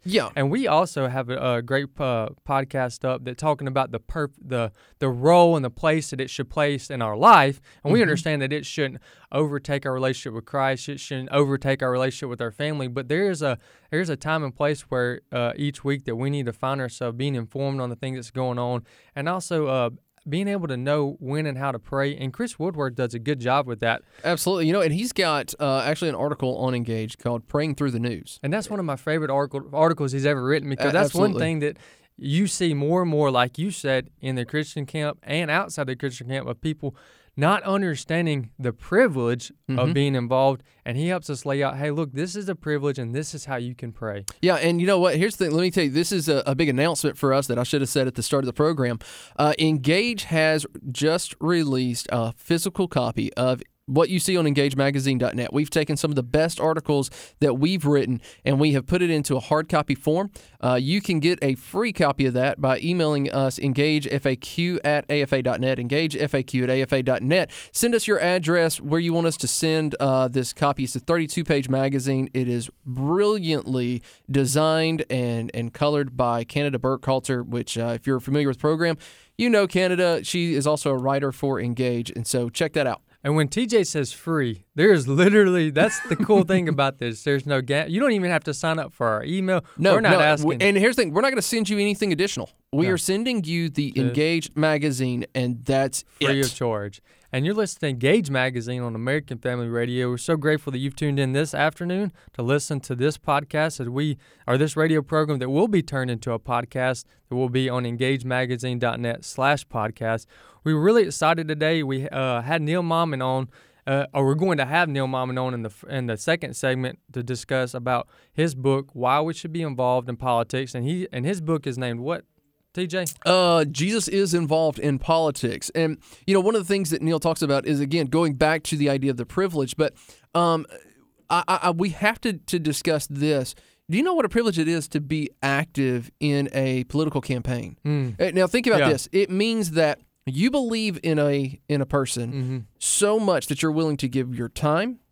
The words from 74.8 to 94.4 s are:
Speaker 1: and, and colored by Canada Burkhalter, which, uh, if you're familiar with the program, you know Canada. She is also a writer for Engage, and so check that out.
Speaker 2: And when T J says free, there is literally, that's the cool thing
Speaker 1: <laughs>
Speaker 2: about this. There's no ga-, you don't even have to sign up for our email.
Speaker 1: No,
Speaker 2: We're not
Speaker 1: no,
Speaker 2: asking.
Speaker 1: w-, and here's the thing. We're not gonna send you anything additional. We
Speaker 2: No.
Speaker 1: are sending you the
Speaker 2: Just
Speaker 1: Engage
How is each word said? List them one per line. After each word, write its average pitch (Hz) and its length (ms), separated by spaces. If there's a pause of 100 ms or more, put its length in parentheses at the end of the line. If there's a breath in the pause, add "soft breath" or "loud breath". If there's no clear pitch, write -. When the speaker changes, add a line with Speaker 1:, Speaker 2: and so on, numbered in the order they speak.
Speaker 1:
and, 120 440
and 117 200
colored 147 420
by 120 280
Canada 143 360
Burkhalter, 131 640
which, 120 320
uh, 117 180
if 113 120
you're 131 120
familiar 139 280
with 131 100
the - 40
program, 160 360 (400 loud breath)
you 240 120
know 202 180
Canada. 180 560
She 170 320
is 139 100
also 151 260
a 135 60
writer 135 340
for 135 280
Engage, 120 520
and 123 140
so 123 240
check 156 240
that 143 140
out. 117 140 (200 soft breath)
Speaker 2:
And 143 140
when 151 140
T 233 160
J 220 180
says 147 300
free, 131 500 (120)
there 196 180
is 147 120
literally, 180 680
that's 160 360
the 196 80
cool 202 300
thing 180 240
Speaker 1:
<laughs> 151 60
Speaker 2:
about 135 240
this. 117 240
There's 139 220
no 139 160
ga-, 139 280
you 175 100
don't 262 140
even 185 180
have 160 140
to 151 80
sign 160 260
up 139 140
for 120 140
our 110 180
email. 185 400 (120)
Speaker 1:
No, 185 180
Speaker 2:
We're 214 60
not 208 120
Speaker 1:
no, 185 80
Speaker 2:
asking. 151 300
Speaker 1:
w-, 160 180
and 202 80
here's 220 180
the 254 80
thing. 160 100
We're 190 80
not 269 100
gonna 247 100
send 220 260
you 208 120
anything 202 340
additional. 160 360 (220)
We 151 140
Speaker 2:
No. 190 80
Speaker 1:
are 175 40
sending 220 460
you 165 260
the 139 220
Speaker 2:
Just 131 160
Speaker 1:
Engage 151 480